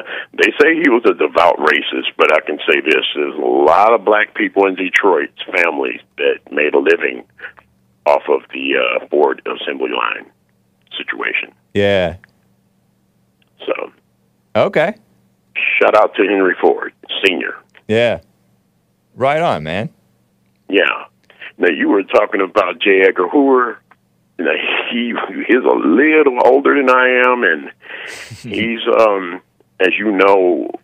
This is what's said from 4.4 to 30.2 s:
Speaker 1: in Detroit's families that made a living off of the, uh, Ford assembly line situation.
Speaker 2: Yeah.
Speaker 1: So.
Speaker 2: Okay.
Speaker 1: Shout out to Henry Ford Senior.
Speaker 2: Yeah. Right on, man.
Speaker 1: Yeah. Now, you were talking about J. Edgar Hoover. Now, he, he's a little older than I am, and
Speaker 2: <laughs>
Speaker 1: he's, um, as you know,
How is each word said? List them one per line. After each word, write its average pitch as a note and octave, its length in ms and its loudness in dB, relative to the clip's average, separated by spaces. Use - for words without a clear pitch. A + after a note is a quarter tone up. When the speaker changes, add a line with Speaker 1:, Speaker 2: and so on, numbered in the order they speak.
Speaker 1:
in F#2+ 80 -2
Detroit's F2+ 680 -2
families C#2+ 440 -2
that C#2 220 -2
made C#2+ 220 -2
a C#2 60 4
living D2 440 -2
off C#2+ 240 2
of C#2 120 2
the, C2+ 240 -4
uh, B1 320 -2
Ford D2 360 0
assembly B1+ 460 -8
line A1+ 380 -6
situation. - 560 -8
Speaker 2:
Yeah. G2 440 0
Speaker 1:
So. - 260 -6
Speaker 2:
Okay. E3+ 400 0
Speaker 1:
Shout G#2+ 140 2
out G#2 200 2
to G#2+ 80 0
Henry F#2+ 360 0
Ford - 340 0
Senior. D2+ 300 -4
Speaker 2:
Yeah. A2 340 0
Right C#3+ 260 0
on, A2 220 -2
man. F#2 260 -6
Speaker 1:
Yeah. F2+ 380 0
Now, F2 120 2
you D#2 200 -2
were G2 140 2
talking G#2 380 0
about F2+ 380 -2
J. F#2+ 220 2
Edgar F#2 280 2
Hoover. C3 500 2
Now, D2+ 120 0
he, A#2+ 220 -4
he's A#2+ 160 4
a B1+ 120 2
little C#3+ 680 2
older C3+ 320 4
than C3+ 140 0
I B2+ 380 4
am, B2 160 0
and D#2 280 -2
Speaker 2:
<laughs> - 0 -
Speaker 1:
he's, A2+ 380 -6
um, F#2+ 420 0
as F#2+ 180 2
you G#2+ 140 -2
know, F#2+ 580 2